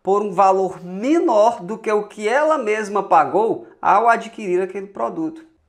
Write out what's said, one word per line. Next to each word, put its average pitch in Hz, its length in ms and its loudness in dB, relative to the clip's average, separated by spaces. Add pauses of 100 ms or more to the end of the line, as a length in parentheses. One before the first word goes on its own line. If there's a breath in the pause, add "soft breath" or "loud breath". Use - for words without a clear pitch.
por 202 200 0
um 214 100 -4
valor 190 540 2
menor 233 760 2
do 190 160 -10
que 220 140 -4
o 208 160 -2
que 208 220 -6
ela 302 280 2
mesma 208 460 -4
pagou 175 640 2 (140 loud breath)
ao 202 260 4
adquirir 208 540 -2
aquele 190 260 -8
produto. 170 560 -8 (260)